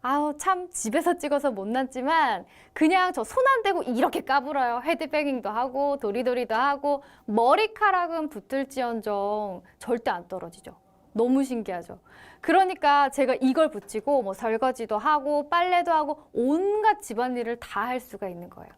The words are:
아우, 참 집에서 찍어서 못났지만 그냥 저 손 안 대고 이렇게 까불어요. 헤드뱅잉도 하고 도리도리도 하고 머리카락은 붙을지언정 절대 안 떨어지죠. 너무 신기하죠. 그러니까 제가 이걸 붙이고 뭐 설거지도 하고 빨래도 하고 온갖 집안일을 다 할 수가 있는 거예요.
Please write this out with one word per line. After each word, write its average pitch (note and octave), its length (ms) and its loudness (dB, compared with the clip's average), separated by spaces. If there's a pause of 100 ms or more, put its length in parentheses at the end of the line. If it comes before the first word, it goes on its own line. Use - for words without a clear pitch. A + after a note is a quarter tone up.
아우, D4 360 0
참 F4+ 320 -2
집에서 E4 480 0
찍어서 C#4+ 340 0
못났지만 B3+ 920 -2 (260)
그냥 F#4 400 4
저 B3 140 -4
손 B4+ 200 0
안 C5 180 4
대고 F#4 200 0
이렇게 B3+ 380 0
까불어요. C4 640 -2
헤드뱅잉도 D4 640 -2
하고 C4+ 480 -2
도리도리도 A#3+ 580 -2
하고 C#4 480 0 (220)
머리카락은 E4 1040 2
붙을지언정 G#3+ 1300 -4 (160)
절대 B3+ 320 -2
안 F3 180 -6
떨어지죠. E3+ 440 -12 (380)
너무 B3+ 320 2
신기하죠. G3+ 560 -6 (420)
그러니까 D4+ 680 4
제가 B3+ 320 0
이걸 D4+ 300 4
붙이고 B3 500 -2
뭐 G3 120 -6
설거지도 A3+ 680 -2
하고 D4 500 0
빨래도 F4 420 2
하고 D4+ 300 0 (100)
온갖 G4+ 680 2
집안일을 A#3+ 580 -4
다 G#3+ 280 -4
할 B3+ 120 -4
수가 G3+ 300 -10
있는 F3 220 -14
거예요. - 260 -20